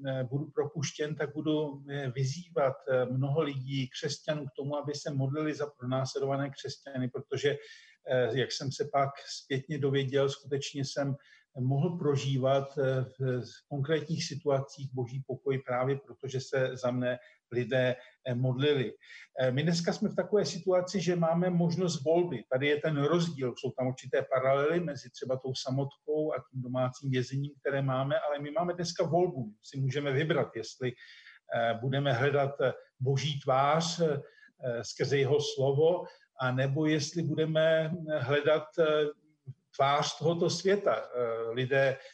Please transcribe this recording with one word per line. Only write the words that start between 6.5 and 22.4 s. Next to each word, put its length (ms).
křesťany, 580
protože, 480
eh, 300
jak 140
jsem 200
se 200
pak 180
zpětně 520
dověděl, 500
skutečně 560
jsem 320
mohl 400
prožívat, 800
eh, 260
v, 360
v 280
konkrétních 560
situacích 680
Boží 320
pokoj 400
právě 300
proto, 320
že 120
se 360
za 140
mne 280
lidé, 440
eh, 80
modlili. 580
Eh, 100
my 120
dneska 300
jsme 160
v 60
takové 300
situaci, 560
že 160
máme 340
možnost 540
volby. 480